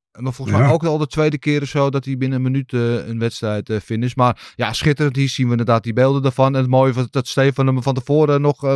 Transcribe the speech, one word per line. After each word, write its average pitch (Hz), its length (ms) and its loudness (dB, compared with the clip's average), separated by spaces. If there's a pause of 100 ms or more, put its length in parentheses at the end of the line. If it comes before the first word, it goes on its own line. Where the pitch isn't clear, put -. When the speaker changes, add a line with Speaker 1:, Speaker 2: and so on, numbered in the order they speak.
(120)
Speaker 1:
En 113 120 -14
dan 127 100 -4
volgens 127 240 -2
mij 135 100 6
Speaker 2:
ja. 135 60 6
Speaker 1:
ook 165 120 0
al 156 120 0
de 151 100 0
tweede 156 300 0
keer 147 240 -2
of 139 60 -6
zo 139 220 0
dat 135 160 -4
hij 135 120 -6
binnen 131 200 -2
een 127 60 -2
minuut, 131 300 -2
eh, 117 340 -2
een 113 120 -8
wedstrijd, 110 500 -4
eh, 110 100 -2
finish. 117 340 -4
Maar 123 420 -2
ja, 113 180 -4
schitterend. 147 420 0
Hier 139 140 0
zien 131 160 -2
we 120 60 0
inderdaad 117 320 2
die 117 100 -6
beelden 135 280 2
daarvan. 135 340 2
En 135 60 2
het 127 80 -2
mooie 131 240 4
was 123 160 -2
dat 135 180 -4
Stefan 135 400 0
hem 131 160 0
van 135 100 -2
tevoren 143 480 2
nog, 147 220 0
eh, 135 120 0